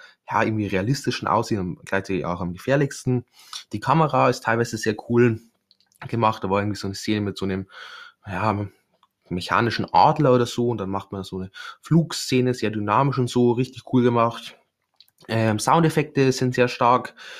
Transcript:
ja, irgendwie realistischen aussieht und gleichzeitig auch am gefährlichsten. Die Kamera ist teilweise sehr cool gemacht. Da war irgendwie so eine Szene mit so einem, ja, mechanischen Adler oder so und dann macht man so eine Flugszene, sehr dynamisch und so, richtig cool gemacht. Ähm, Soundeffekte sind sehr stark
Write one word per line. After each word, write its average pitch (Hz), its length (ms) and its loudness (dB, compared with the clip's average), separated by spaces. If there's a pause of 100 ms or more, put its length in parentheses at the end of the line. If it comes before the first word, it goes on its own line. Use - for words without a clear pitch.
(300)
ja, 107 140 0
irgendwie 107 240 -2
realistischen 104 600 -2
aussieht 110 320 0
und 90 260 -8
gleichzeitig 95 400 -4
auch 87 160 -6
am 87 120 -6
gefährlichsten. 131 720 -2 (480)
Die 107 60 -6
Kamera 135 500 2
ist 127 140 -4
teilweise 117 340 0
sehr 107 180 -4 (140)
cool 120 300 4 (680)
gemacht. 110 360 0
Da 95 60 -2
war 101 120 2
irgendwie 101 180 -2
so - 80 -6
eine 98 80 -6
Szene 107 260 0
mit 101 160 -4
so - 80 -4
einem, 95 220 -4 (580)
ja, 101 420 -2 (640)
mechanischen 98 640 0
Adler 139 400 6
oder 123 120 4
so 120 240 -2
und 117 80 -4
dann 98 120 -6
macht 98 240 -8
man 98 100 -8
so 95 140 -10
eine 95 140 -10 (300)
Flugszene, 135 720 0
sehr 110 160 -4
dynamisch 107 480 0
und 123 120 0
so, 120 240 4
richtig 127 300 -4 (100)
cool 123 100 6
gemacht. 117 540 0 (720)
Ähm, 110 320 0
Soundeffekte 147 720 2
sind 127 240 -2
sehr 123 120 2
stark 123 480 0 (240)